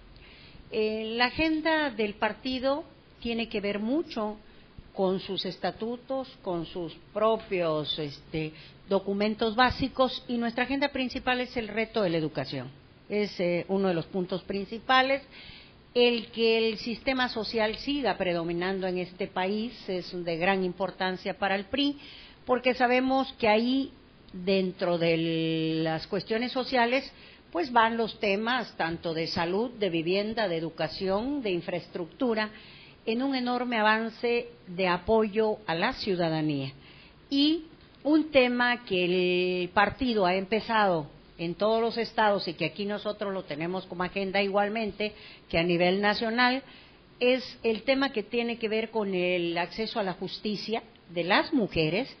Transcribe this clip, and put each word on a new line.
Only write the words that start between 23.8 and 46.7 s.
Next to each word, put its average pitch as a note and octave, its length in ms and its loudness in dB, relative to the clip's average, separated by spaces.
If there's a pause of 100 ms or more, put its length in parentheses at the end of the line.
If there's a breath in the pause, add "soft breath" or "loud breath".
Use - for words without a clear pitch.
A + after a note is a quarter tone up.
dentro F#3 640 0
de D#3+ 840 2
las D#3+ 240 -2
cuestiones A3+ 460 -2
sociales, B3+ 600 0 (380 loud breath)
pues D#4 220 -4
van A3+ 240 4
los A3+ 240 -2
temas A3 560 0
tanto E3 380 -4
de E3 120 -2
salud, F3+ 540 0
de G3 100 0
vivienda, G3+ 560 0
de E3+ 100 0
educación, F#3+ 840 -2
de G#3+ 80 -2
infraestructura, F#3 1000 -2 (560 loud breath)
en A#3 180 0
un C#4 100 0
enorme B3 440 -2
avance A3+ 680 2 (220)
de F#3 180 -2
apoyo G#3+ 720 2 (100)
a E3 80 0
la G#3+ 200 0
ciudadanía. D#3 760 0 (580 loud breath)
Y D4+ 360 2 (400)
un D4+ 260 4
tema B3 540 4
que F3+ 800 2
el F3 80 -2
partido G#3 560 2
ha F3+ 100 2
empezado G3 720 2 (300)
en E3+ 160 -4
todos A3 260 2
los A3+ 160 0
estados G#3+ 500 2
y F3+ 60 -4
que D#3+ 140 -2
aquí G3 180 -4
nosotros G#3 480 -4
lo F#3+ 120 -4
tenemos F3+ 420 -6
como F3+ 180 -4
agenda G3 380 -2
igualmente G#3 720 0 (340 loud breath)
que F3+ 100 0
a E3 40 4
nivel F3+ 400 4
nacional, A#3 600 2 (560 loud breath)